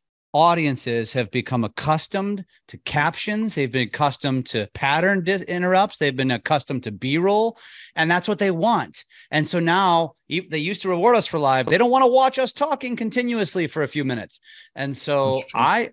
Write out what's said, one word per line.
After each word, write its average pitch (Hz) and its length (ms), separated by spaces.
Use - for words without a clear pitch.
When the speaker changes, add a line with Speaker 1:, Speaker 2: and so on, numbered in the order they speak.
Speaker 1:
audiences 143 800
have 120 180
become 123 320
accustomed 190 800
to - 120
captions. 208 760
They've 135 160
been 123 160
accustomed 135 600
to 104 260
pattern 170 500
dis-, 185 200
interrupts. 185 540
They've 139 180
been 131 160
accustomed 131 520
to 113 80
B-roll, 185 640
and 160 160
that's 175 160
what 208 100
they 196 140
want. 165 540
And 151 160
so 175 140
now 170 540
e-, 165 140
they 156 160
used 175 240
to 190 80
reward 190 260
us 214 100
for 165 140
live. 131 280
They 147 100
don't 240 120
wanna 262 180
watch 262 300
us 262 140
talking 269 460
continuously 220 720
for 160 160
a 131 40
few 147 160
minutes. 120 380
And 139 220
so 135 380
Speaker 2:
That's 131 160
true. 117 100
Speaker 1:
I, 196 320